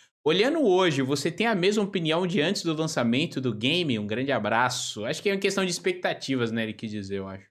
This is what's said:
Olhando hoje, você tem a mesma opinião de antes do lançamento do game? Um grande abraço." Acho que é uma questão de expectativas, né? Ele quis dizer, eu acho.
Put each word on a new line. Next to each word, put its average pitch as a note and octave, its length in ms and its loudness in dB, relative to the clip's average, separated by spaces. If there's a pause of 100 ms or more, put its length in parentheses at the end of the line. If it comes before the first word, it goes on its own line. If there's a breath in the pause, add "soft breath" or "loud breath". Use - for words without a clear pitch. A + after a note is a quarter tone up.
(240 soft breath)
Olhando A3 400 2
hoje, F3+ 380 4
você C#3+ 280 0
tem G#3 160 -2
a A#3 80 2
mesma G3+ 300 2
opinião F3+ 420 0
de E3+ 140 0
antes F#3 240 0
do E3 100 0
lançamento C#3+ 680 0
do B2+ 140 0
game? C3+ 440 0
Um G#2 80 -4
grande B2+ 260 -2
abraço." A2+ 720 0
Acho D3+ 180 -6
que G#3 60 0
é G3 40 2
uma G3 80 -2
questão G3 240 0
de F3+ 60 -2
expectativas, E3 800 -2
né? A2+ 140 -2
Ele A2 100 -6
quis A2 160 -10
dizer, G2 280 -6
eu F#2+ 100 -8
acho. G2 220 -14